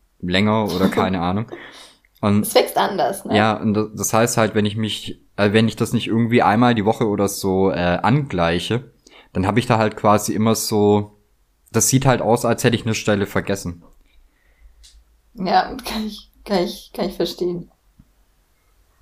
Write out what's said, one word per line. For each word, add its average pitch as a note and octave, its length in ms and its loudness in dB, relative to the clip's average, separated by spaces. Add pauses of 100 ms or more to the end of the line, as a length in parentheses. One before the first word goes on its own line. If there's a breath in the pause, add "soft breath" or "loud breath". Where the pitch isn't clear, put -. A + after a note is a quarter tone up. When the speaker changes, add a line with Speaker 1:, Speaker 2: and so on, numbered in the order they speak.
(220)
Speaker 1:
länger G#2 520 0
oder F#2 140 2
Speaker 2:
<laughs> - 20 0
Speaker 1:
keine F#2 320 -2
Ahnung. F#2+ 260 -4 (720 loud breath)
Und G#2 200 2
Speaker 2:
Es - 140 -2
wächst - 220 0
anders, G3 480 -2
ne? A2 120 -2
Speaker 1:
ja, G#2+ 160 2
und G#2+ 200 -2
das, G#2+ 220 0
das - 180 -4
heißt A2+ 240 2
halt, A2 180 2
wenn G#2 100 2
ich G#2 120 -2
mich, - 440 -8 (160)
äh, G2+ 160 2
wenn A2+ 160 4
ich G#2 80 -6
das A2+ 160 -2
nicht A2+ 140 -2
irgendwie A2+ 340 2
einmal A#2 340 4
die G#2 100 0
Woche A2 220 0
oder G2+ 220 0
so, F#2+ 420 0
äh, F2 300 0
angleiche, G2+ 880 0 (420 loud breath)
dann F#2 140 -2
hab G#2 100 0
ich A#2 100 0
da A#2 100 4
halt G#2+ 200 0
quasi G#2 360 2
immer A2 220 2
so, G#2 640 2 (540)
das A2+ 160 0
sieht C3+ 180 2
halt B2+ 160 2
aus, A2+ 240 2
als A#2+ 200 0
hätte A#2 100 2
ich G2+ 100 -4
eine A2 100 -2
Stelle G2+ 300 0
vergessen. F#2+ 580 -6 (1500 soft breath)
Speaker 2:
Ja, F#3 420 0 (100)
kann A3 200 -6
ich, - 240 -14 (140)
kann F#3 200 -2
ich, - 300 -10
kann F3 140 -6
ich - 80 -12
verstehen. F3 560 -6 (1300)